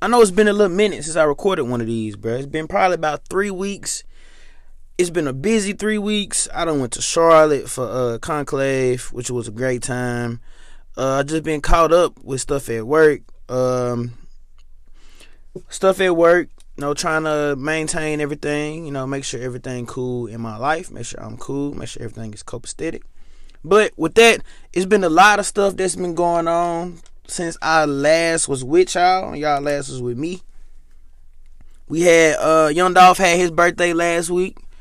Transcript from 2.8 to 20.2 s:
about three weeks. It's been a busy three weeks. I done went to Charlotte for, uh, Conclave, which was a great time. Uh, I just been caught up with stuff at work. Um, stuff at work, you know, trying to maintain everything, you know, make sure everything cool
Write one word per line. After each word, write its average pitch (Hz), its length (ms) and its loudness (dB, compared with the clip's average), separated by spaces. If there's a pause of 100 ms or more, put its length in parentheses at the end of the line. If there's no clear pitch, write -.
about 156 320 -4
three 196 220 -2
weeks. 196 540 -8 (960)
It's 180 100 2
been 165 180 -2
a 131 60 -4
busy 196 400 0
three 208 240 -4
weeks. 208 580 -4
I 170 120 -2
done 151 140 0
went 123 120 -4
to - 80 -8
Charlotte 156 680 4
for, 123 180 -6
uh, 120 300 -2
Conclave, 135 920 -2
which 123 200 -8
was 120 180 -6
a 110 40 -12
great 123 300 -4
time. 120 580 -4 (580)
Uh, 135 140 0
I 139 100 0
just 151 200 -4
been 151 200 -4
caught 165 320 4
up 170 280 2
with 131 200 -8
stuff 139 260 -4
at 113 180 -6
work. 151 360 4 (260)
Um, 123 720 -2 (1500)
stuff 190 320 2
at 180 120 2
work, 170 360 4 (260)
you - 60 -10
know, 143 100 -2
trying 160 320 -2
to 147 320 -2
maintain 156 640 -4
everything, 147 640 -6
you 147 80 -10
know, 135 140 -6
make 139 180 -6
sure 120 160 -8
everything 123 460 -8
cool 123 400 -6